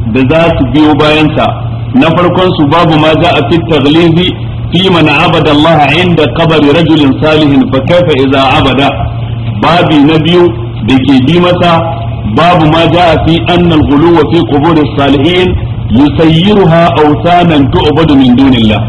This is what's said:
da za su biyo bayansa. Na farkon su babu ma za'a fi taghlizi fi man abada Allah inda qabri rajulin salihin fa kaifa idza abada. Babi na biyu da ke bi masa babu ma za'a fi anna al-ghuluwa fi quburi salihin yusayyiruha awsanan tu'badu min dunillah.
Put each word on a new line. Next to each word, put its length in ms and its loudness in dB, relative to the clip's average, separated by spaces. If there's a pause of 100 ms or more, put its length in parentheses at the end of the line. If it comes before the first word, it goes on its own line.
da 180 -2
za 240 0
su 200 0
biyo 280 0
bayansa. 500 0 (460)
Na 180 0
farkon 420 0
su 160 0
babu 300 0
ma 160 2
za'a 320 0
fi 180 0
taghlizi 640 0 (380)
fi 220 -2
man 180 2
abada 460 0
Allah 380 2
inda 400 0
qabri 380 0
rajulin 480 2
salihin 500 2
fa 140 -2
kaifa 340 0
idza 260 0 (100)
abada. 380 0 (680)
Babi 440 0
na 180 2
biyu 300 2 (320)
da 160 0
ke 220 0
bi 180 0
masa 360 0 (560)
babu 380 2
ma 180 0
za'a 360 0
fi 240 0
anna 320 0
al-ghuluwa 480 2
fi 180 0
quburi 500 0
salihin 600 0 (360)
yusayyiruha 960 2 (120)
awsanan 760 0
tu'badu 480 0
min 180 2
dunillah. 540 2